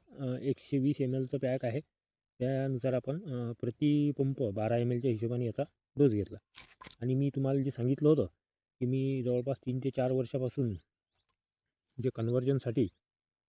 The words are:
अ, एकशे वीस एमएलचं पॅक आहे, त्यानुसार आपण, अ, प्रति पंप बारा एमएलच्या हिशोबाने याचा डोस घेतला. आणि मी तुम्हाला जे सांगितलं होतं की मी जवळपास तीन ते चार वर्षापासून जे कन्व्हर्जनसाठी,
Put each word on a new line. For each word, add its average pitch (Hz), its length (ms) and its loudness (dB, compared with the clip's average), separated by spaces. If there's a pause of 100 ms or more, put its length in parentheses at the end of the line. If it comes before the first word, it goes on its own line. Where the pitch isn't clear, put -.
(200)
अ, 127 220 -4
एकशे 139 360 -2
वीस 139 240 2
एमएलचं 131 360 -2
पॅक 131 280 -2
आहे, 120 160 -2 (580)
त्यानुसार 131 540 0
आपण, 139 300 -4
अ, 123 280 -6 (100)
प्रति 147 560 2
पंप 135 260 0
बारा 110 340 0
एमएलच्या 120 340 2
हिशोबाने 117 340 -2
याचा 117 180 -2 (340)
डोस 139 140 6
घेतला. 104 260 -2 (640)
आणि 123 120 0
मी 139 160 2
तुम्हाला 135 320 0
जे 131 100 -2
सांगितलं 131 380 2
होतं 143 160 4 (540)
की 127 60 -2
मी 131 380 0
जवळपास 123 420 0
तीन 127 180 -2
ते 135 60 0
चार 127 220 0
वर्षापासून 127 600 0 (1300)
जे 127 120 2
कन्व्हर्जनसाठी, 123 680 0 (640)